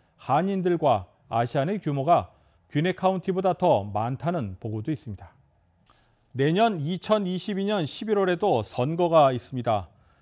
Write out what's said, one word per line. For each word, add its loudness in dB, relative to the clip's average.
한인들과 0
아시안의 0
규모가 0
귀네 0
카운티보다 0
더 2
많다는 -4
보고도 -6
있습니다. -10
내년 2
이천이십이 -2
년 0
십일월에도 0
선거가 4
있습니다. -4